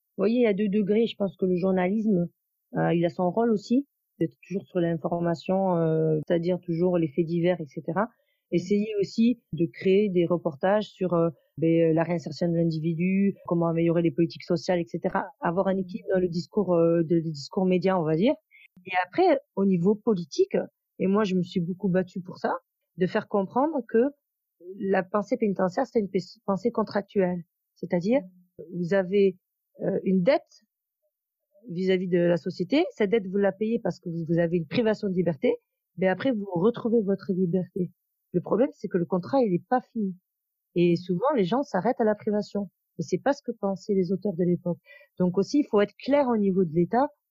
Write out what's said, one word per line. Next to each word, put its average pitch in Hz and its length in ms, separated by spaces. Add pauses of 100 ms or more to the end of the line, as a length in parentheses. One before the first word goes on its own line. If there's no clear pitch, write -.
(180)
Vous 196 60
voyez, 226 160
il 247 40
y 233 40
a 208 60
deux 208 140
degrés. 208 400
Je - 80
pense - 220
que - 80
le 180 100
journalisme, 185 720 (460)
euh, 165 180
il 170 120
a 170 40
son 180 220
rôle 233 200
aussi, 240 360 (320)
d'être 165 160 (100)
toujours 185 200
sur - 160
l'information, 170 960
euh, 160 500
c'est-à-dire 175 320
toujours 175 380
les 165 100
faits 170 180
divers, 175 360
et 151 60
cetera. 170 420 (420)
Essayer 202 380 (100)
aussi 226 420 (120)
de 160 120
créer 196 440
des 180 160
reportages 175 640
sur, 180 240
euh, 170 160 (280)
ben, 165 340
euh, - 20
la 165 100
réinsertion 170 460
de 170 60
l'individu, 170 920
comment 170 220
améliorer 165 340
les 165 100
politiques 165 320
sociales, 175 360
et 170 80
cetera. 185 400 (120)
Avoir 190 280
un 190 100
équilibre 190 360
dans 185 60
le 185 80
discours, 175 460
euh, 170 300
de, 165 120
les 165 160
discours 151 340
médias, 185 320
on 170 60
va 156 140
dire. 233 160 (520)
Et 190 60 (140)
après, 339 340 (160)
au 196 100
niveau 190 300
politique, 214 600 (400)
et 185 100
moi 202 160
je 185 120
me 180 80
suis 180 180
beaucoup 180 260
battue 180 340
pour - 180
ça, - 180 (400)
de 180 100
faire 208 220
comprendre 254 580
que 226 160 (760)
la 196 220
pensée 208 360
pénitentiaire, 196 500
c'est - 120
une 196 100
pe-, 196 100 (260)
pensée 196 260
contractuelle. 202 720 (320)
C'est-à-dire, 185 460 (540)
vous 175 180
avez, 196 440 (440)
euh, 180 220
une 190 200
dette - 420 (1040)
vis-à-vis 185 380
de 180 100
la 175 200
société. 190 540
Cette 202 200
dette, 185 160
vous 185 100
la 202 140
payez 220 280
parce 180 200
que - 100
vous, 165 180
vous 165 120
avez 170 180
une 165 80
privation 214 420
de 190 60
liberté. 175 420 (420)
Mais 180 100
après, 185 240
vous 202 220
retrouvez 220 480
votre 190 300
liberté. 180 600 (420)
Le 175 80
problème, 233 320
c'est - 140
que 190 100
le 170 80
contrat, 185 360
il 208 120
est 175 160
pas 254 120 (120)
fini. 196 220 (600)
Et 175 220
souvent, 180 280 (100)
les 202 100
gens 233 180
s'arrêtent 208 380
à - 20
la 214 120
privation. 208 540 (280)
Et 170 60
c'est - 140
pas 262 160
ce - 80
que - 100
pensaient 196 420
les 190 180
auteurs 196 220
de 165 100
l'époque. 175 360 (400)
Donc 180 180
aussi, 196 220
il - 100
faut 208 120
être 202 160
clair 277 300
au 240 100
niveau 196 280
de 147 80
l'État. 175 340 (240)